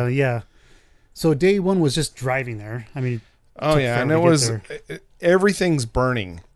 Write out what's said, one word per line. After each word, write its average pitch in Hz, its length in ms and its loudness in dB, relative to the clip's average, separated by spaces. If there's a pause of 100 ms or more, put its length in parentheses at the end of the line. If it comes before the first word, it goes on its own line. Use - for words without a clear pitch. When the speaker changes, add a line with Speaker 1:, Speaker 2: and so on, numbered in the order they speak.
Speaker 1:
know. 123 60 0
Speaker 2:
yeah. 127 340 0 (720)
So 160 200 0
day 185 260 2
one 185 200 0
was 143 160 2
just 156 220 -4
driving 123 400 -4
there. 107 360 -10
I 143 60 -8
mean, 123 220 -4 (380)
Speaker 1:
Oh, 156 140 0
Speaker 2:
took 147 80 4
Speaker 1:
yeah, 120 140 -2
Speaker 2:
forever 120 80 0
Speaker 1:
and 143 80 0
it 160 40 2
Speaker 2:
to 165 60 4
get 170 80 6
Speaker 1:
was, 139 200 4
Speaker 2:
there. 110 120 -6 (260)
Speaker 1:
it, - 160 -14 (160)
everything's 180 680 2
burning 113 540 -2 (140)